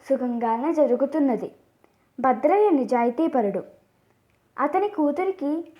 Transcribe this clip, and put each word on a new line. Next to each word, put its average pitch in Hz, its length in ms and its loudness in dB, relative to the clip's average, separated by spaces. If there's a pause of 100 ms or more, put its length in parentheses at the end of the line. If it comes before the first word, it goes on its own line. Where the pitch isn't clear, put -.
సుఖంగానే 240 640 0
జరుగుతున్నది. 269 800 0 (680)
భద్రయ్య 311 500 2
నిజాయితీపరుడు. 240 920 0 (960)
అతని 339 280 0
కూతురికి 311 800 -2 (120)